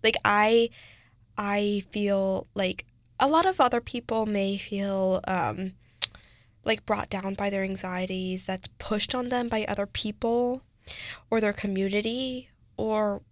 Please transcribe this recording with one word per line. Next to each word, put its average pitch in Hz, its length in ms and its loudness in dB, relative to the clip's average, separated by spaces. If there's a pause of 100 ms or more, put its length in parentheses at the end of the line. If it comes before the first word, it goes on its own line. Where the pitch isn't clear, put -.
Like, 226 220 2
I, 220 440 6 (680)
I 202 540 0
feel 196 640 0
like 190 300 -2 (340)
a 262 80 4
lot 320 180 4
of 381 160 2
other 240 180 4
people 233 460 -2
may 202 320 0
feel, 196 720 0
um, 185 460 -2 (920)
like, 220 200 0
brought 208 240 -2
down 196 260 -4
by 202 140 -2
their 196 140 -2
anxieties 185 800 -4
that's 190 220 -6 (120)
pushed - 340 -2
on 247 160 -2
them 240 200 0
by 220 160 0
other 202 200 -2
people 240 760 -2 (680)
or 226 100 4
their 208 140 2
community 214 960 -2 (280)
or 214 440 0 (100)